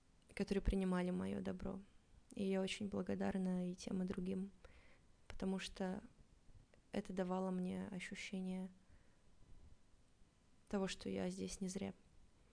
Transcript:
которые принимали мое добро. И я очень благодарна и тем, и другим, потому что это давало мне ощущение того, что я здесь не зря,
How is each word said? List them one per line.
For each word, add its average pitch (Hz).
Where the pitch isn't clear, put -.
которые -
принимали 185
мое 190
добро. 196
И 202
я 190
очень 190
благодарна 190
и 180
тем, 190
и 180
другим, 190
потому 190
что 190
это 202
давало 185
мне 185
ощущение 185
того, 190
что -
я 190
здесь 190
не 185
зря, 190